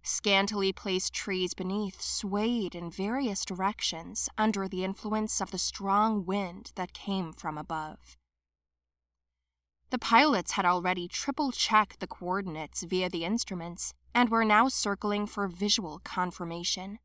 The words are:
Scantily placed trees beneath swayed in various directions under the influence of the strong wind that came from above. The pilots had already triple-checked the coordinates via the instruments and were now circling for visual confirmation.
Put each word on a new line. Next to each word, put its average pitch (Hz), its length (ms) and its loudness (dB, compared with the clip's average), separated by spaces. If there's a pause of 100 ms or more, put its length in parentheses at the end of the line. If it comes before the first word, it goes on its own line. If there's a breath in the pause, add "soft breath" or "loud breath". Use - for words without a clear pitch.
Scantily 196 640 2
placed 185 440 -2
trees 185 400 -2
beneath 190 480 -4
swayed 208 720 0
in 170 160 -8
various 214 560 -2
directions 185 880 -2
under 208 320 2
the 185 160 -2
influence 214 560 -2
of 185 100 -4
the 180 80 -6
strong 202 680 2
wind 190 500 -4
that 180 160 -6
came 190 400 -4
from 156 240 -6
above. 156 640 -8 (1700)
The 247 100 -2
pilots 240 540 4
had 190 140 2
already 180 420 2
triple-checked - 920 0
the 190 60 -6
coordinates 180 760 -4
via 185 260 0
the 170 160 -2
instruments 175 680 -2 (200)
and 240 140 6
were 226 160 4
now 214 240 6
circling 208 580 2
for 202 220 -2
visual 175 560 -2
confirmation. 180 1000 -4